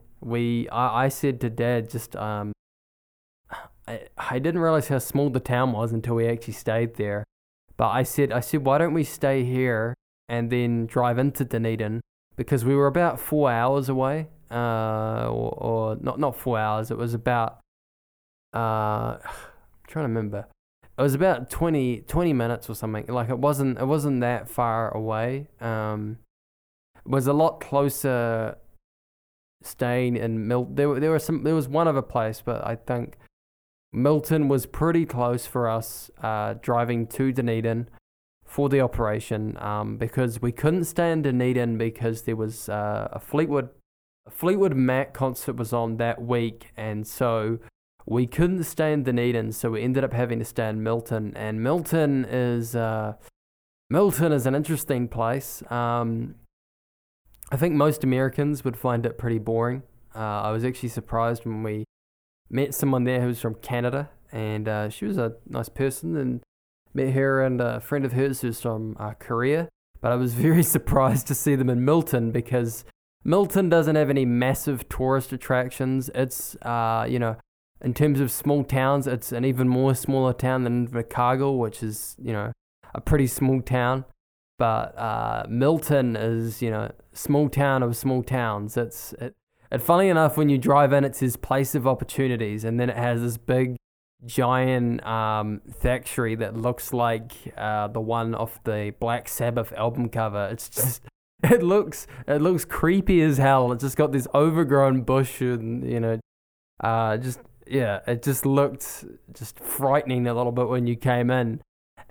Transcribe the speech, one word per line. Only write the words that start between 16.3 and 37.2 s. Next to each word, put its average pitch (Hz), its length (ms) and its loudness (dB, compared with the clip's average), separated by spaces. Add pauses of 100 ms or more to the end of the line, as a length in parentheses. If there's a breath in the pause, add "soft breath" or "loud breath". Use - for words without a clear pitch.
four 120 200 -2
hours. 107 360 -2
It 110 60 -4
was 117 160 -4
about, 117 440 0 (960)
uh, 110 640 -2
<sighs> - 40 -20
I'm - 640 -18
trying 156 160 -4
to 127 40 -2
remember. 104 380 -4 (500 soft breath)
It 131 60 0
was 139 120 4
about 143 360 0
twenty, 135 520 0
twenty 170 300 0
minutes 120 380 -2
or 110 40 -8
something. 107 340 -6
Like, 120 200 -4
it 123 100 -2
wasn't, 135 400 0
it 131 80 -2
wasn't 143 340 0
that 120 280 -2
far 113 460 -2
away. 113 540 -4 (120)
Um, 107 580 -4 (760)
it - 160 -14
was 135 160 2
a 143 60 4
lot 156 280 2
closer 120 960 0 (1080)
staying 123 540 -2
in 110 300 -2
Mil-, 123 240 0
there, 139 300 0
there 156 100 2
were 160 80 2
some, 160 240 -2
there 160 140 2
was 143 100 0
one 160 220 2
other 139 140 2
place, 113 420 -4
but 117 220 -4
I 113 100 -4
think - 420 -6 (720 soft breath)
Milton 151 540 2
was 139 200 2
pretty 165 380 0
close 123 420 -2
for 120 220 -2
us, - 420 -6 (120)
uh, 110 400 -2
driving 117 460 0
to 135 240 0